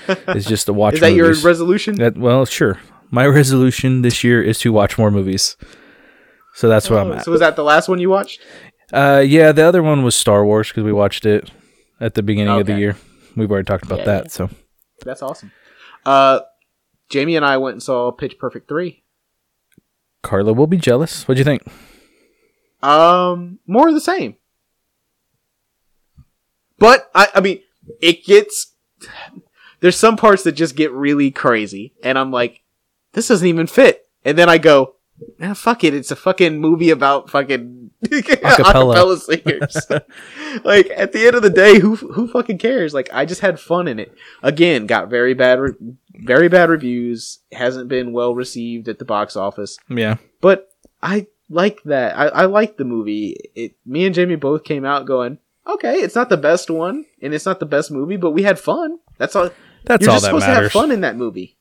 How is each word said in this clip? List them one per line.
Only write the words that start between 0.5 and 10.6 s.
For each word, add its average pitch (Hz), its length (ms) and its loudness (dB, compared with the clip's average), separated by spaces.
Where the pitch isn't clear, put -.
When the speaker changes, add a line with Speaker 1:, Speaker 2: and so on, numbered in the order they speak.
Speaker 2:
to 104 80 -2
watch 104 200 2
Speaker 1:
Is 156 60 -2
that 170 140 6
your 165 140 4
Speaker 2:
movies. 156 160 2
Speaker 1:
resolution? 175 520 0
Speaker 2:
That, 117 220 0
well, 123 260 2
sure. 117 340 -2
My 123 160 0
resolution 131 760 2
this 120 200 0
year 120 200 2
is 110 180 -2
to 117 120 0
watch 104 260 2
more 107 120 2
movies. 95 460 -2
So 117 140 0
that's 110 220 2
what 110 100 2
I'm 92 100 -4
Speaker 1:
Oh, - 40 -8
Speaker 2:
at. - 100 -10
Speaker 1:
so 160 80 -6
was 156 80 2
that 160 160 0
the 151 80 -4
last 156 240 2
one 185 120 -2
you 180 100 0
watched? 196 300 -4
Speaker 2:
Uh, 139 340 4
yeah, 156 260 6
the 156 120 4
other 175 180 4
one 151 200 0
was 120 120 0
Star 104 300 2
Wars 107 260 0